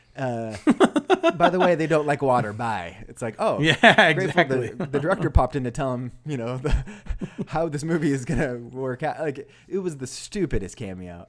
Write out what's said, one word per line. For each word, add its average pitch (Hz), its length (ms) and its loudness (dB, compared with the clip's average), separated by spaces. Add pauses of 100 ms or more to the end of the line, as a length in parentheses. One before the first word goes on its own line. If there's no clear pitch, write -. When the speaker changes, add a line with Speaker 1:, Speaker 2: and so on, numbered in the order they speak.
(160)
Speaker 1:
Uh, 117 460 -4
Speaker 2:
<laughs> 320 760 2
Speaker 1:
by 175 140 4
the 180 100 0
way, 180 160 4
they 160 100 -2
don't 151 220 2
like 147 140 0
water. 120 320 2
Bye. 107 420 -6 (140)
It's - 120 -14
like, 113 180 -6
oh, 185 200 0
Speaker 2:
Yeah, 151 140 4 (400)
Speaker 1:
grateful 180 100 0 (180)
Speaker 2:
exactly. 127 280 2
Speaker 1:
the, - 160 -8
the 143 160 -2
director 175 280 0
popped 147 280 4
in 127 80 -2
to 117 60 -2
tell 131 220 -4
him, 123 200 -8 (120)
you 151 120 -4
know, 123 220 -4
the, 135 140 0 (380)
<laughs> - 360 -8
how 165 200 -2
this 147 160 -6
movie 160 300 0
is 131 100 -2
gonna 123 320 0
work 127 480 -6
out. 143 160 -4
Like, 147 300 -6 (180)
it 190 120 -2
was 175 180 -4
the 127 100 -8
stupidest 123 720 -4
cameo. 90 520 -12